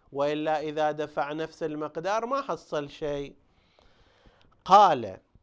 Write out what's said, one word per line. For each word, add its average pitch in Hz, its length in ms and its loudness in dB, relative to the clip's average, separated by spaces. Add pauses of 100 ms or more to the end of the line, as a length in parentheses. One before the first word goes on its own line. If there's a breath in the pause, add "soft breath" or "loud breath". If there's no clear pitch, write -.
(120)
وإلا 151 480 -2
إذا 151 320 -2
دفع 151 400 -4
نفس 160 300 -8
المقدار 160 640 -4
ما 269 140 -2
حصل 160 500 -6
شيء. 143 440 -8 (1300 soft breath)
قال: 156 520 6 (260)